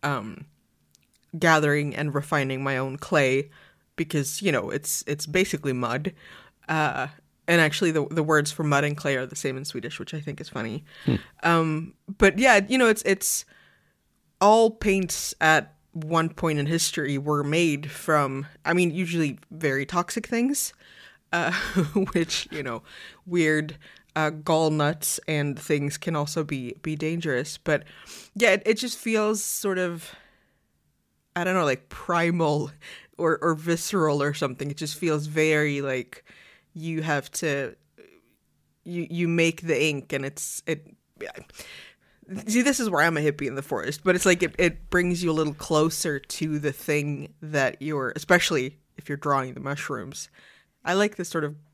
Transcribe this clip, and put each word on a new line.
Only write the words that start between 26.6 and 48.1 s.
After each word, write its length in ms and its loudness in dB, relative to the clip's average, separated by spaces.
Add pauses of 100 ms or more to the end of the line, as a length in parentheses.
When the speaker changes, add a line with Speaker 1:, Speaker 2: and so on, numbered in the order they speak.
Speaker 1:
be 140 -4
dangerous. 640 -2
But 260 0 (520)
yeah, 180 4
it, 120 0
it 80 4
just 240 -4
feels 460 0
sort 340 -4
of, 360 -6 (1200)
I 80 -2
don't 100 2
know, 120 4
like, 240 0
primal 840 0 (460)
or, 240 2
or 120 2
visceral 720 0
or 100 0
something. 380 -4
It 60 -8
just 200 -8
feels 300 0
very, 540 2
like, 440 -6 (480)
you 300 -6
have 280 -2
to, 440 -4 (1080)
you, 260 -6
you 180 0
make 340 2
the 220 0
ink 300 -2
and 120 -4
it's, 400 -10
it, 220 -6 (1600)
see, 140 2
this 180 2
is 100 0
where 120 2
I'm 160 4
a 40 0
hippie 260 0
in 80 -6
the 60 -6
forest, 420 -4
but 120 4
it's 100 0
like, 180 6
it, 140 -4
it 320 0
brings 340 0
you 80 2
a 20 0
little 200 0
closer 680 0
to 400 -4
the 120 -2
thing 720 -4
that 400 -2
you're, 340 -4